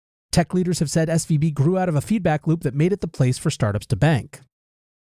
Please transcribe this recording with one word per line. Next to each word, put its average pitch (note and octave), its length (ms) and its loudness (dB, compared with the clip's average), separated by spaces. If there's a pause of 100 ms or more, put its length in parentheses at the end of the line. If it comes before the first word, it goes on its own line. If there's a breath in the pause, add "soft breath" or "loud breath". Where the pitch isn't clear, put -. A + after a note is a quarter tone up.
(320)
Tech E3+ 200 2
leaders F3+ 280 0
have D3 100 -2
said E3 180 0
S E3 160 0
V D#3 140 0
B D#3 120 0
grew D3+ 280 0
out F3+ 100 0
of D#3 80 0
a C#3 60 0
feedback E3+ 440 0
loop D#3+ 140 0
that B2+ 140 -4
made D#3+ 180 2
it G3+ 80 -2
the E3 80 -4
place B2+ 300 0
for - 100 -4
startups G#2 380 -2
to - 100 -2
bank. B2+ 440 0 (640)